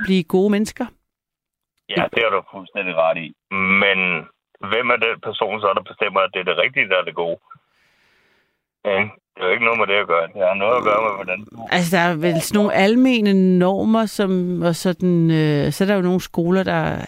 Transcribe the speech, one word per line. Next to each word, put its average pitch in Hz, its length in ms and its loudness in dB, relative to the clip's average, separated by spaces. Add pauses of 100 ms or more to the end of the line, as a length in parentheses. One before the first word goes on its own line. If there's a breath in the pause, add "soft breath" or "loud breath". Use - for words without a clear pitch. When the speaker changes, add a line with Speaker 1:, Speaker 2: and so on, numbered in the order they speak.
Speaker 1:
blive 190 180 2
gode 190 260 2
mennesker. 208 360 -2 (1040)
Speaker 2:
Ja, 90 140 0 (100)
det 113 100 2
har 92 60 2
du 95 120 0 (100)
fuldstændig 92 440 -8
ret 82 220 2
i. 80 160 -10 (200)
Men 98 460 2 (720)
hvem 120 180 0
er 123 60 2
den 113 280 -2
person 107 380 -4
så, 98 140 2
der 92 60 -4 (100)
bestemmer, 98 280 -2
at 95 140 2
det 98 60 -4
er 90 40 -4
det 87 140 -2
rigtige, 113 320 0
der 92 80 2
er 87 60 0
det 82 120 -10
gode? 85 220 -4 (1500 soft breath)
Ja, 98 120 0 (380)
det - 80 -12
er - 20 0
jo 92 60 2
ikke 117 140 0
noget 117 140 2
med 104 80 0
det 98 140 0
at 95 60 -4
gøre. 82 200 2
Det 95 200 -2
har 95 60 2
noget 104 240 0
at 117 60 -2
gøre 107 240 2
med, 101 80 -4
hvordan 95 300 -8
du 117 260 -18
Speaker 1:
Altså, 175 260 0
der 170 60 4
er 175 120 0
vel 160 260 0
sådan 208 180 -2
nogle 208 140 0
almene 202 840 4
normer, 202 460 2
som, 180 560 -2
og 170 140 0
sådan, 170 560 2
øh, 147 400 2
så 196 120 0
er 190 40 0
der 208 80 2
jo 190 60 0
nogle 180 200 0
skoler, 180 420 0
der 165 440 -2